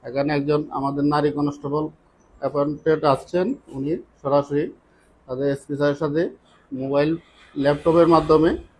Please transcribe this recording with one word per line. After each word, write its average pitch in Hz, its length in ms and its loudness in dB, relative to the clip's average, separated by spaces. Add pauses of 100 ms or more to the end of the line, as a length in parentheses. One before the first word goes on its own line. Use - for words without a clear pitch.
এখানে 139 260 -2
একজন 147 280 0 (100)
আমাদের 139 320 -2
নারী 147 280 2
কনস্টেবল 147 560 -4 (520)
অ্যাপয়েন্টেড 147 640 -2
আসছেন, 175 500 0 (140)
উনি 135 260 -6 (280)
সরাসরি 143 420 0 (640)
তাদের 131 260 -4
এসপি 139 220 -8
স্যারের 143 200 0
সাথে 151 260 -2 (500)
মোবাইল, 143 460 -2 (380)
ল্যাপটপের 151 520 2
মাধ্যমে 160 440 4 (280)